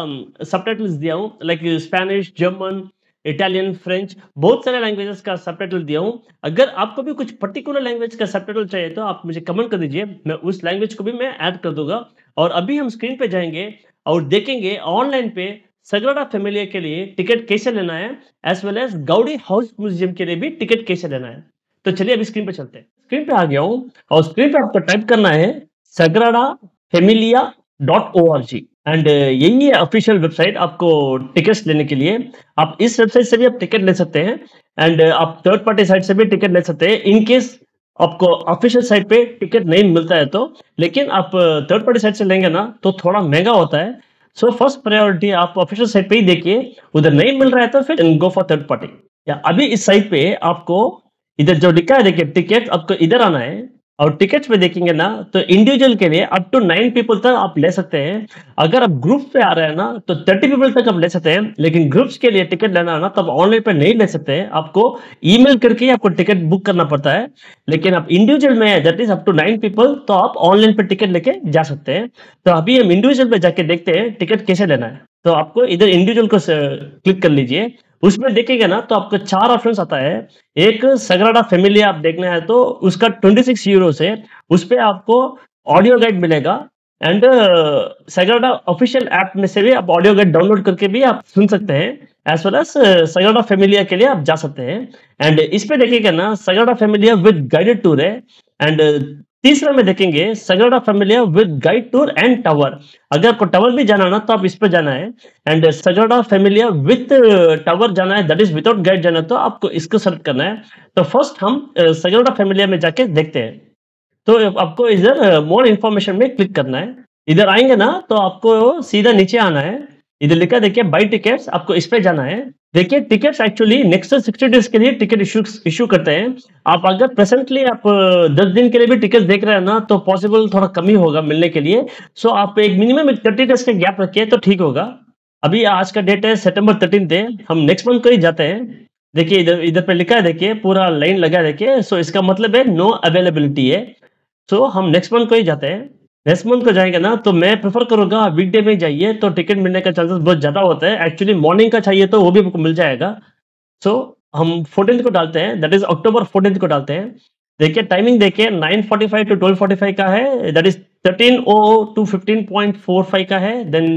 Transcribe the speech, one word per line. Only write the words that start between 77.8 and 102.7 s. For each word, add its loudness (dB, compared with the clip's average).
उसमें 2
देखेंगे 0
ना -2
तो -4
आपको -4
चार 0
ऑप्शंस 0
आता -6
है। -4
एक 2
सग्राडा 2
फैमिलिया 2
आप -2
देखना -4
है -2
तो 2
उसका 0
ट्वेंटी 2
सिक्स -2
यूरोस 2
है, -4
उस 2
पे 0
आपको 0
ऑडियो 4
गाइड 0
मिलेगा 0
and, 0
uh, 0
सग्राडा 0
ऑफिशियल 0
ऐप -2
में -2
से -2
भी 4
आप -2
ऑडियो 4
गाइड 4
डाउनलोड 2
करके 0
भी -2
आप 0
सुन 4
सकते -2
हैं, -4
as -2
well 0
as, -8
uh, 6
सग्राडा 2
फैमिलिया 2
के -4
लिए 4
आप 0
जा 0
सकते -8
हैं। -6
And 4
इस -2
पे -2
देखेंगे 2
ना 0
सग्राडा 0
फैमिलिया 2
with 2
guided 2
tour 2
है। -2
And, 2
uh, 2
तीसरा 4
में 4
देखेंगे 0
सग्राडा 2
फैमिलिया 2
with 2
guide 0
tour 2
and 2
tower। 2